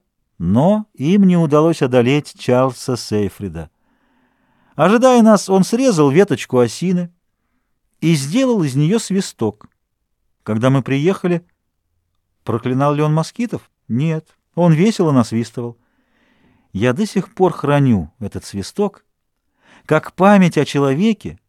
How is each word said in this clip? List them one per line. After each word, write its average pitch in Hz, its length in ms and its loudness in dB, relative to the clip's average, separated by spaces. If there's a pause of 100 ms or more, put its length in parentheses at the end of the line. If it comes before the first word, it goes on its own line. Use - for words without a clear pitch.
(380)
Но 147 560 0
им 185 300 0
не 180 140 4
удалось 156 440 2
одолеть 127 560 0
Чарльза 127 580 -2
Сейфрида. 95 720 -6 (1080)
Ожидая 233 460 4
нас, 214 280 4
он 190 140 4
срезал 208 460 2
веточку 147 500 0
осины 175 540 -2 (880)
и 165 140 2
сделал 202 480 -2
из 131 120 -4
нее 156 220 0
свисток. 185 720 -6 (760)
Когда 110 260 -2
мы 135 120 2
приехали, 170 640 -2 (1000)
проклинал 127 520 -2
ли 147 60 -2
он 151 120 0
москитов? 160 560 -6 (180)
Нет, 156 480 -6 (200)
он 170 180 4
весело 175 380 2
насвистывал. 120 680 -2 (920)
Я 120 220 0
до 185 120 -4
сих - 300 -4
пор 180 160 2
храню 135 680 0
этот 98 260 -12
свисток - 600 -8 (800)
как - 280 -2
память 190 440 4
о 143 80 2
человеке, 143 840 -2